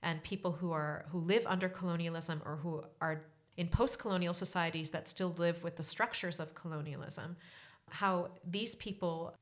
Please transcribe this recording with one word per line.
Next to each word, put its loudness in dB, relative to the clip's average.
and 0
people -2
who 0
are, -2
who -2
live 6
under 2
colonialism 0
or -2
who -2
are 0
in 2
post-colonial 4
societies 0
that -4
still -2
live 4
with -4
the -4
structures 0
of -6
colonialism, -6
how 2
these 0
people -2